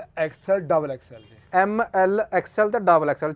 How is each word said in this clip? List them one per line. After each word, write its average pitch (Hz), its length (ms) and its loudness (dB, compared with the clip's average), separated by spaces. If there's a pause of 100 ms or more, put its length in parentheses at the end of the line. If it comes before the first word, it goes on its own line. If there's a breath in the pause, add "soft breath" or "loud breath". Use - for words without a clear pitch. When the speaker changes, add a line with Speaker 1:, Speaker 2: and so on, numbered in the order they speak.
(180)
Speaker 1:
ਐਕਸ 160 320 -6
ਐਲ, 196 120 0
ਡਬਲ 151 300 -2
ਐਕਸ - 220 -16
ਐਲ 113 80 -20
ਜੀ। 110 140 -20 (180)
Speaker 2:
ਐਮ 196 280 2 (140)
ਐਲ, 190 240 2 (140)
ਐਕਸ 180 260 -2
ਐਲ 214 120 2
ਤੇ 233 80 -2
ਡਬਲ 170 300 4
ਐਕਸ 143 140 -4
ਐਲ, 156 120 -4